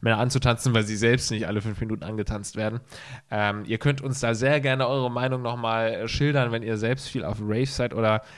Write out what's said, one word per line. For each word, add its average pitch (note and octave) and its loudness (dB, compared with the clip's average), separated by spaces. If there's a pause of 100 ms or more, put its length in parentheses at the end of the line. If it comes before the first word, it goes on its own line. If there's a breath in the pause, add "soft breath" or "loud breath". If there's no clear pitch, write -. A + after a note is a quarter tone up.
Männer A2+ 2
anzutanzen, B2 2
weil A2+ 6
sie G#2+ -4
selbst A#2 2
nicht G#2+ -2
alle G2+ -2
fünf G#2+ -4
Minuten A2 -4
angetanzt G#2 -6
werden. A2 -2 (500 loud breath)
Ähm, G#2 0
ihr A2 -2
könnt C#3 2
uns C3+ -4
da A#2 2
sehr C3+ 2
gerne C3 2
eure B2+ 0
Meinung B2+ 0
nochmal, A2+ 0
äh, G#2+ -4
schildern, C#3 2
wenn A#2 -2
ihr A2 -2
selbst A#2 -2
viel A#2 -4
auf G#2 -4
Raves A2 0
seid A#2+ -2
oder G#2+ 2 (160 loud breath)